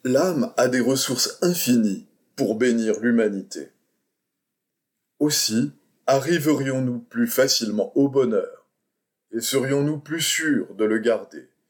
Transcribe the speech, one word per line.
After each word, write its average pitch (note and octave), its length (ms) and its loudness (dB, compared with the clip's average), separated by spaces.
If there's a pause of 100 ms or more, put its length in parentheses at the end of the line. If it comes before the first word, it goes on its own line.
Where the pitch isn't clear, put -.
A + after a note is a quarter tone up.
L'âme C3+ 540 0
a B2 100 4
des B2+ 140 0
ressources C3 600 -2
infinies B2 640 0 (280)
pour A#2+ 200 0
bénir A2 440 0
l'humanité. G#2 720 0 (1500)
Aussi, C#3+ 520 0 (360)
arriverions-nous C3+ 920 0
plus A#2 280 -2
facilement A2 680 0
au C#3 140 4
bonheur A#2+ 560 -2 (680)
et A2+ 80 -6
serions-nous C#3 600 -2
plus D#3 220 -8
sûrs C#3 520 -2
de G#2 120 -2
le G#2+ 120 2
garder G#2+ 540 -4 (180)